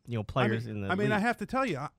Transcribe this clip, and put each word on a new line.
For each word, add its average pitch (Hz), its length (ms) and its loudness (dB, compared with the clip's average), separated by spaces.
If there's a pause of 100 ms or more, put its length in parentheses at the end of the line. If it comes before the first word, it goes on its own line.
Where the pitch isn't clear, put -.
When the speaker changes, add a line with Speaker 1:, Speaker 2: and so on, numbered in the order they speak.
Speaker 1:
you 117 100 -6
know, 107 40 0
Speaker 2:
I 101 40 -4
Speaker 1:
players 117 420 2
Speaker 2:
mean, 107 100 -6
Speaker 1:
in 101 60 -4
the 98 60 -2
Speaker 2:
I 180 80 0
mean, 208 160 2
I 214 40 4
Speaker 1:
league. 196 80 2
Speaker 2:
have 233 140 2
to 208 80 -6
tell 262 180 0
you, 165 140 0
I, 147 100 -6 (100)